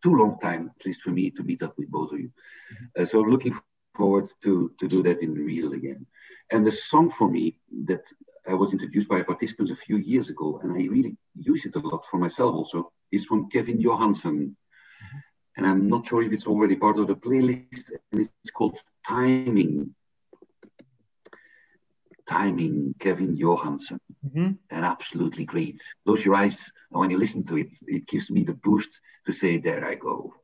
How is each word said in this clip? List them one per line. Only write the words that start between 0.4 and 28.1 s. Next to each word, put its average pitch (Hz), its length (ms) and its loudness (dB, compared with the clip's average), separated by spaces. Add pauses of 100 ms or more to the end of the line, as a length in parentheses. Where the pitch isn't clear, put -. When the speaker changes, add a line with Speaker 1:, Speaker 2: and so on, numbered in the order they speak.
Speaker 1:
time, 85 380 -6
at - 80 -10
least 92 160 -8
for 90 80 -4
me, 90 200 0
to - 120 -12
meet 85 200 -4
up 80 160 -10
with 73 120 -8
both 76 220 -4
of - 60 -8
you. 127 120 -8 (420)
Speaker 2:
Mm-hmm. 113 300 -6
Speaker 1:
Uh, - 20 2
so 110 160 4
looking 120 340 2 (420)
forward 98 340 2 (120)
to, 90 360 2
to 95 100 -4
do 92 140 2
that 85 180 2
in 80 140 -4
real 78 380 -4
again. 67 340 -10 (440)
And 107 160 4
the 107 60 4
song 160 380 4
for 107 200 2
me 82 280 -2 (260)
that - 200 -2 (440)
I 95 60 0
was 98 180 2
introduced 104 360 -2
by 90 140 0
participants - 500 -4
a 85 40 -8
few - 220 -4
years 107 320 0
ago, 76 320 -6
and - 100 -4
I - 140 -2
really - 300 0 (200)
use 294 300 -2
it - 100 -6
a 147 40 -2
lot 160 300 -6
for - 80 -2
myself 87 360 0
also, 80 380 -6 (200)
is 98 120 -2
from 104 260 -2
Kevin 117 280 0
Johansen. 98 600 2
Speaker 2:
Mm-hmm. - 800 -10 (380)
Speaker 1:
And 95 100 0
I'm 95 220 4
not 117 180 0
sure 117 160 2
if 107 100 0
it's 107 140 -4
already 104 300 2
part 104 220 2
of 104 100 2
the 98 60 2
playlist, 127 680 0 (280)
and 107 100 2
it's - 300 -8
called - 260 -2 (280)
Timing. 117 880 0 (2250)
Timing, 80 680 0
Kevin 90 380 0
Johansen. 78 640 0 (280)
Speaker 2:
Mm-hmm. 165 260 0 (180)
Speaker 1:
And 170 140 -4
absolutely - 600 -4
great. - 360 -4 (240)
Close 107 200 4
your 98 100 6
eyes, 101 240 2 (320)
and 87 100 -2
when 92 100 2
you 92 80 2
listen - 280 0
to 82 100 -4
it, - 140 -2 (160)
it 87 200 -6
gives - 240 -6